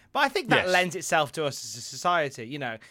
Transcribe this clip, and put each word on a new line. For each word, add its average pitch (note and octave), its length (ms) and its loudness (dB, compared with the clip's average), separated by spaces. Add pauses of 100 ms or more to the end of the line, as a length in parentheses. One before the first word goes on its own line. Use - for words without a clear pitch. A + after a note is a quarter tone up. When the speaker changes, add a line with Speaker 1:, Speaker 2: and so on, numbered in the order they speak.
(120)
Speaker 1:
But C4 80 0
I C#4+ 80 4
think C4+ 200 -2
that A3+ 160 4
Speaker 2:
Yes. F#3 80 0
Speaker 1:
lends F3+ 240 2
itself D#3+ 360 2
to D#3+ 120 -4
us C#3 200 -4
as A2 120 -10
a A#2+ 40 -12
society. C#3 640 -2
You C#3 140 -10
know, A#2 180 -6 (120)